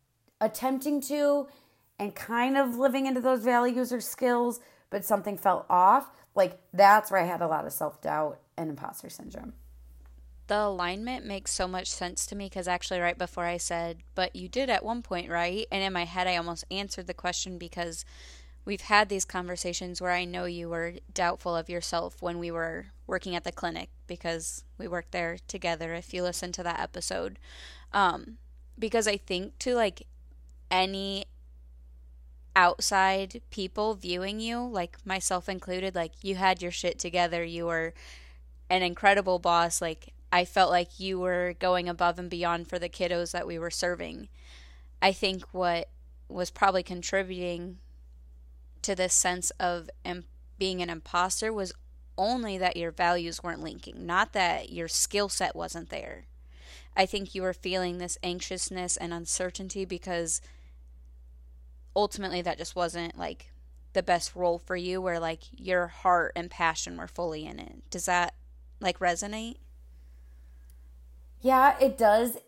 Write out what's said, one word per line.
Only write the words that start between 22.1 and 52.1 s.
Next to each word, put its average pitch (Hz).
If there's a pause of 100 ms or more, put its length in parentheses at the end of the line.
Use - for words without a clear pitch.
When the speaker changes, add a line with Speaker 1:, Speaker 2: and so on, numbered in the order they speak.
Speaker 2:
when 175
we 170
were 165 (180)
working 185
at 170
the 175
clinic 170 (180)
because 165 (140)
we -
worked 175
there 175 (100)
together, 165
if 170
you 180
listen 180
to 180
that 170
episode. 185 (560)
Um, 196 (400)
because 220
I 202
think 190
to, 247
like, 220 (640)
any 196 (1300)
outside 190 (100)
people 208
viewing 185
you, 233
like, 190
myself 190
included, 185
like, 165
you 190
had 185
your 175
shit 175
together, 170
you 170
were 165 (760)
an 185
incredible 185
boss, 170
like, 160 (180)
I 180
felt 185
like 175
you 190
were 180
going 180
above 175
and 180
beyond 170
for 180
the 175
kiddos 175
that 175
we 170
were 165
serving. 170 (720)
I 190
think 185 (100)
what 175 (380)
was 180
probably 190
contributing 180 (1040)
to 202
this 185
sense 180 (100)
of 175 (140)
im-, 180 (340)
being 185
an 175
imposter 180
was 196 (420)